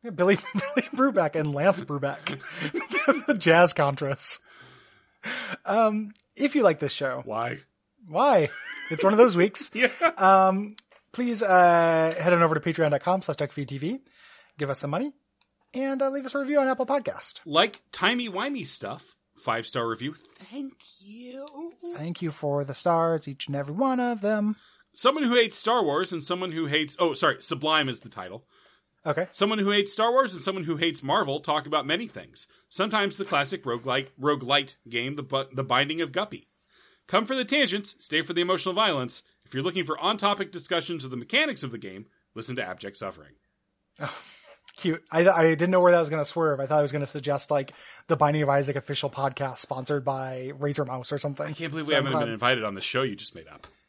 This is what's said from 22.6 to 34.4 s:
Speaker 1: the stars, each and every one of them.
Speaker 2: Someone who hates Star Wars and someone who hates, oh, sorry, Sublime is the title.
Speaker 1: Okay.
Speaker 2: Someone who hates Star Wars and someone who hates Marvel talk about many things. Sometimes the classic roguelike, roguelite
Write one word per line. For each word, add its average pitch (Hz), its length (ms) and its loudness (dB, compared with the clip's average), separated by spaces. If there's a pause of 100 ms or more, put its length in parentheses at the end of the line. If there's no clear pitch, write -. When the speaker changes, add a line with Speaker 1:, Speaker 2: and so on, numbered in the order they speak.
Speaker 1:
the 139 100 -10
stars, 165 520 0
each 139 220 -12
and 139 80 -4
every 143 180 -6
one 254 240 0
of 240 220 -2
them. 208 340 0 (380)
Speaker 2:
Someone 285 320 0
who 240 100 2
hates 233 240 2
Star 233 240 2
Wars 170 300 0
and 165 100 -6
someone 180 300 -4
who 160 140 -4
hates, 151 340 -2
oh, 165 140 2
sorry, - 280 0
Sublime 151 460 0
is 117 120 -6
the - 80 -20
title. 95 380 -14 (580)
Speaker 1:
Okay. 156 280 -2
Speaker 2:
Someone 214 260 0
who 202 140 2
hates 202 200 2
Star 233 200 2
Wars 254 220 2
and 165 80 -12
someone 190 220 -4
who 160 120 -4
hates 165 260 -2
Marvel 147 380 0
talk 151 260 -2
about 147 180 -2
many 180 220 -2
things. - 400 -16 (220)
Sometimes 202 480 -2
the 196 80 -6
classic 143 400 -2
roguelike, 131 460 -4 (100)
roguelite 139 560 0 (120)